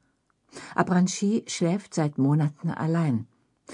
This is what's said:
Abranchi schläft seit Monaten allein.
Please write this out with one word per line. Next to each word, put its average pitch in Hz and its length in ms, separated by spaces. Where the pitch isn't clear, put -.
Abranchi 185 720
schläft 180 460
seit 147 240
Monaten 147 520
allein. 151 580